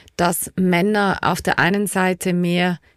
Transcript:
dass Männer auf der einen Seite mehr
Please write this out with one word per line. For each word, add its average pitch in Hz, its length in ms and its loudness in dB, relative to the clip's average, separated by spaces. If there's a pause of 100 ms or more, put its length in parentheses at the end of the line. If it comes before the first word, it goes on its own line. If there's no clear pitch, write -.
(180)
dass - 400 -2
Männer 190 680 2
auf 175 200 -2
der - 160 -2
einen 196 300 0
Seite 185 440 -2
mehr 175 460 0 (180)